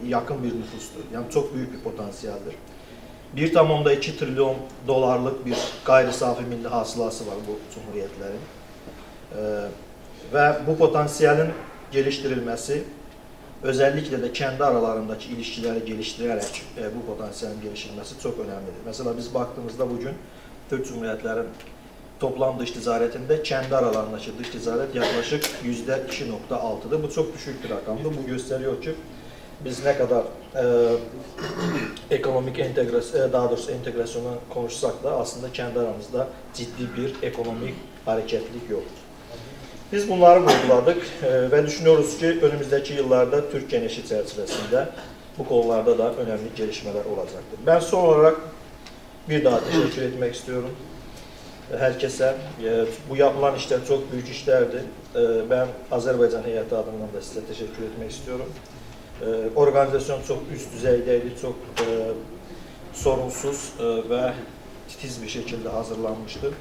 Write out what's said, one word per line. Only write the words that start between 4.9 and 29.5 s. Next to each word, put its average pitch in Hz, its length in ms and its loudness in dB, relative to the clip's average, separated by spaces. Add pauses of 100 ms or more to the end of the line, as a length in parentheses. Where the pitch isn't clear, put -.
bir 117 120 -2 (280)
gayri 131 280 8
safi 123 300 0
milli 117 240 -6
hasılası 113 600 -2
var 98 80 -6 (120)
bu 104 280 -8
cumhuriyetlerin. 101 680 -8 (920)
E, 104 100 -8 (920)
ve 147 220 6 (120)
bu 156 100 2
potansiyelin 151 720 6 (420)
geliştirilmesi, 135 920 0 (800)
özellikle 135 580 2
de 120 120 -2
kendi 135 300 0
aralarındaki 110 640 0
ilişkileri 113 560 -4
geliştirerek, 110 760 -4 (160)
e, 107 180 -6
bu 120 180 -8
potansiyelin 214 480 -8
geliştirilmesi 208 580 -10
çok 120 200 -6
önemlidir. 98 460 -8
Mesela 117 320 -4
biz 120 160 -8
baktığımızda 120 560 -4
bugün 120 240 -6 (560)
Türk 131 180 -4
Cumhuriyetlerin 113 600 -4 (760)
toplam 127 360 0
dış 120 120 -4
ticaretinde 120 720 0
kendi 135 320 0
aralarındaki 110 640 0
dış 120 100 -8
ticaret 120 460 -2
yaklaşık 120 540 0 (140)
yüzde 123 440 -2
iki 127 240 -6
nokta 113 300 -4
altıdır. 117 420 -2
Bu 143 80 -4
çok 156 220 0
düşük 123 300 -10
bir 117 60 -8
rakamdır. 107 360 -4
Bu 143 220 -4
gösteriyor 127 540 -2
ki 156 140 -4 (680)